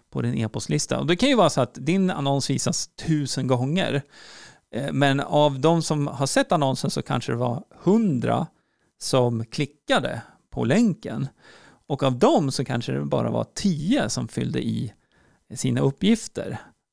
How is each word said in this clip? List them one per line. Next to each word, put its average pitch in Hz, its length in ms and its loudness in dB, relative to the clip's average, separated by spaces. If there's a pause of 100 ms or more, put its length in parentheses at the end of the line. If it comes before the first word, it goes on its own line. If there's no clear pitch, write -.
(100)
på 131 120 -4
din 120 120 -2
e-postlista? 117 640 -2
Och 135 60 -4
det 170 100 2
kan 233 120 2
ju 285 60 2
vara 190 160 6
så - 100 0
att 123 140 -2
din 180 360 0
annons 139 400 -2
visas - 380 -2 (180)
tusen 143 400 -2
gånger, 131 560 0 (720)
eh, 139 180 -6
men 139 280 2
av 143 400 2
de 160 220 4
som 151 240 -2
har 135 200 -2
sett 269 260 0
annonsen 139 380 0
så - 120 -4
kanske 131 300 -4
det 123 60 -2
var 123 240 -2 (200)
hundra 147 640 2 (520)
som 123 460 2
klickade 127 800 -2 (280)
på 120 140 -4
länken. 139 640 0 (600)
Och 139 140 -4
av 131 160 2
dem 202 320 4
så 131 140 -2
kanske - 280 -4
det 139 120 -2
bara 131 260 0
var 117 240 -2
tio 175 540 0
som 117 200 -4
fyllde 120 380 -4
i - 260 -4 (640)
sina 127 260 -2
uppgifter. 139 760 0 (340)